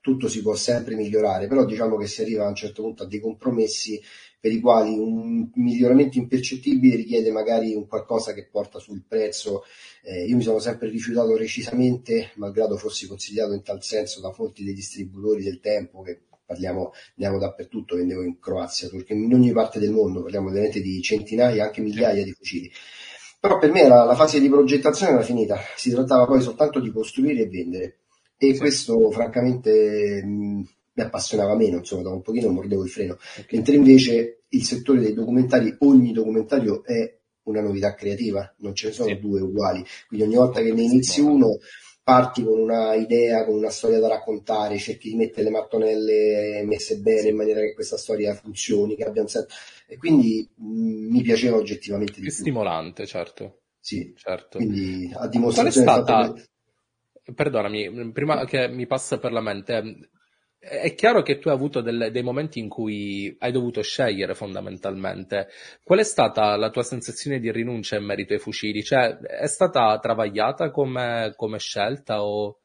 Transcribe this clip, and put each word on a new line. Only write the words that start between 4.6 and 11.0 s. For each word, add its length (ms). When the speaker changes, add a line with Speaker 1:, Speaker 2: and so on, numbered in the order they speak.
Speaker 1:
quali 380
un 580
miglioramento 600
impercettibile 800
richiede 340
magari 440
un 120
qualcosa 460
che 180
porta 280
sul 280
prezzo. 560
Eh, 220
io 120
mi 60
sono 160
sempre 300
rifiutato 480